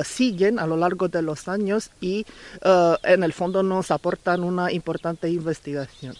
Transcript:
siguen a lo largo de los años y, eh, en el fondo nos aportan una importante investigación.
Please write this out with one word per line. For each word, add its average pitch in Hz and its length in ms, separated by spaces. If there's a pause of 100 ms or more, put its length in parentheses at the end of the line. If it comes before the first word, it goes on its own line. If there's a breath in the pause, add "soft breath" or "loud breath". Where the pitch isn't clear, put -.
siguen 214 540
a 160 80
lo 160 100
largo 180 320
de 170 140
los 156 260
años 202 400 (100)
y, 196 260 (380 loud breath)
eh, 175 400
en 185 200
el 160 100
fondo 185 300
nos 190 280
aportan 175 520
una 180 280
importante 165 580
investigación. 143 920